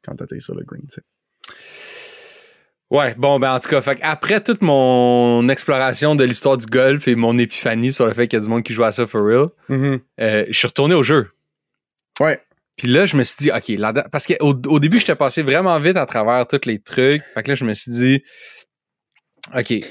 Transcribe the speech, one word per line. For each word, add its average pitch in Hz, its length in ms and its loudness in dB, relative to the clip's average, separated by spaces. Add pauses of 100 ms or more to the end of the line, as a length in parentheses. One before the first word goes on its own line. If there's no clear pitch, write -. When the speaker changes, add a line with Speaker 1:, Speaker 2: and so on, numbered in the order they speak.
Speaker 1:
quand - 120 -14
t'atterris - 260 -14
sur - 120 -12
le - 100 -12
green, - 240 -16
tu - 80 -20
sais. - 60 -18 (1900)
Speaker 2:
Ouais, 135 260 0
bon, 139 220 2
ben, 131 160 0
en 123 60 -2
tout - 80 -8
cas, 143 120 2
fait 135 160 -2
qu'après 160 460 -2
toute 226 200 -2
mon 123 840 4
exploration 135 680 0
de 139 100 4
l'histoire 127 340 0
du 110 80 -12
golf 131 420 2
et 123 60 2
mon 117 240 2
épiphanie 120 540 -2
sur 120 140 0
le 110 80 0
fait 120 140 0
qu'il 113 100 -2
y 107 40 -2
a - 20 -8
du 110 60 -4
monde 113 120 0
qui 113 120 -10
joue 113 100 0
à 110 80 2
ça 117 140 -2
for 107 180 -2
real, 123 240 2 (220)
Speaker 1:
Mm-hmm. 135 300 -2 (200)
Speaker 2:
euh, 107 280 0
je 110 100 -8
suis 120 100 0
retourné 147 260 2
au 147 80 4
jeu. 123 280 2 (880)
Speaker 1:
Ouais. 151 200 0 (360)
Speaker 2:
Puis 123 120 -4
là, 160 180 4
je 151 100 -2
me 131 60 4
suis - 160 -4
dit, « 143 180 0
OK, - 120 -8
là, 107 240 -4 (200)
parce 147 140 -6
qu'au, 151 240 0 (160)
au 147 140 2
début, 165 180 2
j'étais 170 160 0
passé 147 280 -2
vraiment 160 360 0
vite 175 180 0
à 143 100 0
travers 120 400 0
tous - 200 -4
les 110 140 -2
trucs. » 139 420 0 (120)
Fait 110 80 -6
que 127 60 -8
là, 139 60 -2
je 123 100 -4
me 110 80 -2
suis - 200 -10
dit, « 131 300 2 (1300)
OK, 120 160 -4 (180)